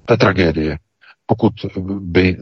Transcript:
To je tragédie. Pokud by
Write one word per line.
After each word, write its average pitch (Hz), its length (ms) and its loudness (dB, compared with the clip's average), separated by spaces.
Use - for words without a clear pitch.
To - 80 0
je - 60 4
tragédie. 80 600 0
Pokud - 260 2
by 92 420 2